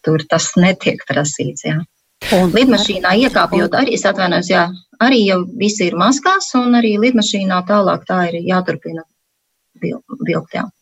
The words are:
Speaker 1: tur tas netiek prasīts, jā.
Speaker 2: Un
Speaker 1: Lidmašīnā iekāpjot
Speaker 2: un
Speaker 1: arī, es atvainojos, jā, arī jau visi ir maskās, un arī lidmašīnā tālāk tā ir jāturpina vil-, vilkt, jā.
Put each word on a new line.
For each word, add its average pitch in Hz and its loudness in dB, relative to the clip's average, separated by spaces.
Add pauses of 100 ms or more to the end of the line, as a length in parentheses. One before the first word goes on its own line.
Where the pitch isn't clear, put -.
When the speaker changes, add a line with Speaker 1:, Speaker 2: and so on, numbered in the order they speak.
Speaker 1:
tur 156 0
tas - 0
netiek 185 2
prasīts, 147 -4
jā. 156 -2 (440)
Speaker 2:
Un 180 2
Speaker 1:
Lidmašīnā 190 2
iekāpjot 196 2
Speaker 2:
un - 0
Speaker 1:
arī, 247 0
es - -4
atvainojos, 180 0
jā, 180 2 (340)
arī 247 4
jau 190 2 (160)
visi 202 -2
ir 165 -4
maskās, 277 0
un 247 2
arī 233 2
lidmašīnā 202 0
tālāk 185 0
tā 185 -2
ir 170 -6
jāturpina 170 -4 (680)
vil-, - -8 (140)
vilkt, - -6
jā. - -8 (140)